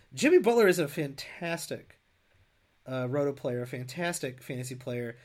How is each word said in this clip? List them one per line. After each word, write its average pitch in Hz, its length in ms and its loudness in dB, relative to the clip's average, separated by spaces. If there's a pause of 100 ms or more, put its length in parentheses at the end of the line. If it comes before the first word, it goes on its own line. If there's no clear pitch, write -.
(140)
Jimmy 302 240 6
Butler 233 300 6
is 175 100 6
a 151 100 0
fantastic 156 1120 -8 (920)
uh, 127 180 -2
roto 143 260 0
player, 123 280 -4
a 120 60 -6
fantastic 131 760 -6
fantasy 127 340 -8
player, 120 480 -8